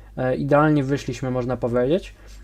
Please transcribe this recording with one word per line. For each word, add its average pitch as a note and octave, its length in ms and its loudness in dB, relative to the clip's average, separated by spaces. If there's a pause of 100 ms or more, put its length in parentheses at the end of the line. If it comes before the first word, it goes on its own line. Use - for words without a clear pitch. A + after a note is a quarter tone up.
(180)
e, B2+ 180 0
idealnie D3 480 4
wyszliśmy, C3 480 -4
można B2 260 -2
powiedzieć. B2 580 -2 (280)